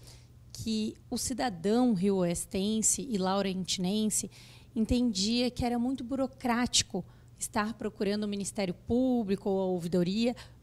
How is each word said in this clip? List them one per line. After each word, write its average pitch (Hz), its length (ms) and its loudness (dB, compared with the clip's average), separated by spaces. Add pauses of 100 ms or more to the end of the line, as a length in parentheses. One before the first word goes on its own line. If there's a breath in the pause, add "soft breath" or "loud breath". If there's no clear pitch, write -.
(520 loud breath)
que 220 420 -4 (140)
o 247 80 -4
cidadão 226 800 2
rioestense 190 1120 0
e 220 80 -2
laurentinense 190 1120 0 (460 loud breath)
entendia 233 720 2
que 247 140 -4
era 240 140 0
muito 254 260 -2
burocrático 247 1000 0 (360 loud breath)
estar 214 340 -2
procurando 208 520 -2
o 208 40 -2
Ministério 196 460 -2
Público 233 720 0
ou 190 100 2
a 190 60 2
ouvidoria 185 720 2 (260 loud breath)